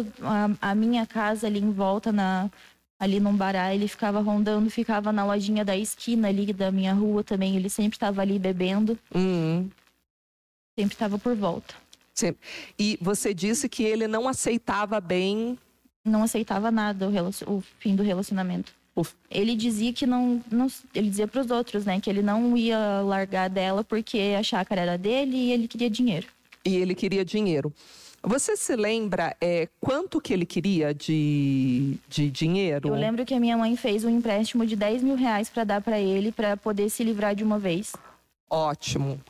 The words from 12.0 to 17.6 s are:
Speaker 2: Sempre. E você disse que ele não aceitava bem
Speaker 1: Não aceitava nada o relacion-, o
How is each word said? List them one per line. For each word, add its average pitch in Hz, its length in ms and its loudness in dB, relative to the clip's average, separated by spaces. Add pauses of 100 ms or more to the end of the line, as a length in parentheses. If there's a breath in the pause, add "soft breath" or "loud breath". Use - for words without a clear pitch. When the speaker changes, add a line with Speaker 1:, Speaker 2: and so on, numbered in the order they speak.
Speaker 2:
Sempre. - 280 -2 (360 loud breath)
E 208 220 0
você 202 320 0
disse 208 380 -2
que - 120 -4
ele 220 240 0
não 220 220 0
aceitava 214 720 -2
bem 196 580 0 (460)
Speaker 1:
Não 214 180 4
aceitava 220 480 0
nada 208 380 0
o - 20 0
relacion-, 190 460 -2
o 190 40 -2 (200)